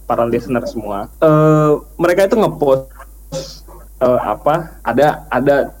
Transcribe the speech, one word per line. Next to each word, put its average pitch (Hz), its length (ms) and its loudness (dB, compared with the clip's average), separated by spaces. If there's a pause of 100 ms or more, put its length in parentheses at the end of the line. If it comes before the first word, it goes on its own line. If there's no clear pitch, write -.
para 123 180 -2
listener 120 420 -2
semua, 104 420 -8 (120)
eh, 156 520 4 (260)
mereka 180 280 2
itu 202 120 0
ngepost, 143 460 0 (1160)
eh, 123 220 2
apa, - 600 -4
ada, 131 460 0
ada 139 300 0 (240)